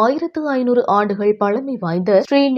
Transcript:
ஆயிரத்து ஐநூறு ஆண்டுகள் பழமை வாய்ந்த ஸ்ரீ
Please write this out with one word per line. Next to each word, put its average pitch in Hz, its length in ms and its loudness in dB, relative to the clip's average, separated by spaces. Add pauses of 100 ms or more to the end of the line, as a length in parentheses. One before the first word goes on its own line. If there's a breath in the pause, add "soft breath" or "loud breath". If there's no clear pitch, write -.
ஆயிரத்து 311 400 -2 (160)
ஐநூறு 247 240 0 (160)
ஆண்டுகள் 208 460 0
பழமை 254 400 -2
வாய்ந்த 180 420 2
ஸ்ரீ 277 160 2 (160)